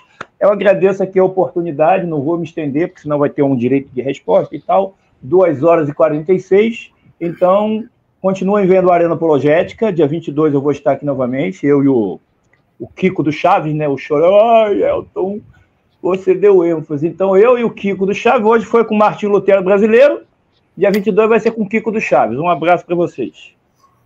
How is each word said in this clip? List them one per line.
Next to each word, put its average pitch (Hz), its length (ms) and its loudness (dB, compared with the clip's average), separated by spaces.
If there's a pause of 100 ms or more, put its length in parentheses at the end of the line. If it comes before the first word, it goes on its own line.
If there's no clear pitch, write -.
(380)
eu 185 120 2
agradeço 196 520 2
aqui 185 160 -2
a 185 60 4
oportunidade, 175 800 -2
não 151 160 -4
vou 165 160 -2
me 170 60 -6
estender, 151 440 -4
porque - 140 -18
senão 147 160 -4
vai 143 120 0
ter 143 120 -4
um 139 140 0
direito 127 360 -2
de 123 100 -8
resposta 156 520 -2
e 147 60 -10
tal. 190 360 -2 (240)
Duas 156 420 0
horas 165 260 2
e 143 60 -8
quarenta 156 380 0
e 185 80 0
seis. 214 500 -2 (300)
Então, 196 640 -2 (360)
continuem 190 460 0
vendo 185 240 4
a 175 40 4
Arena 170 200 0
Apologética. 160 760 0
Dia 165 140 0
vinte 156 220 -6
e 151 40 -10
dois 147 220 0
eu 139 60 0
vou 143 120 -2
estar 139 200 -2
aqui 139 120 -6
novamente, 135 640 -6
eu 143 180 2
e 139 40 2
o, 110 300 -2 (600)
o 131 100 -14
Kiko 180 340 -4
do 151 100 -2
Chaves, 170 420 0
né? 151 140 -2
O 139 80 -2
Chorão. 165 420 2
"Ai, 214 440 2
Elton, 185 580 -4 (600)
você 185 320 0
deu 180 300 4
ênfase." 156 420 -4
Então, 190 300 0
eu 240 220 6
e 240 60 -4
o 214 60 0
Kiko 196 340 -6
do 196 100 -2
Chaves, 233 320 0
hoje 226 200 2
foi 233 180 2
com 220 100 -6
o 208 40 0
Martinho 208 340 0
Lutero 196 300 2
Brasileiro, 220 600 4 (540)
dia 190 140 2
vinte 202 180 -2
e 202 40 0
dois 214 160 2
vai 226 120 2
ser 226 120 -2
com 226 100 -6
o 190 60 -6
Kiko 220 240 -4
do 220 80 -4
Chaves. 127 380 0
Um 170 100 -4
abraço 165 380 0
pra 170 100 -4
vocês. - 580 -6 (520)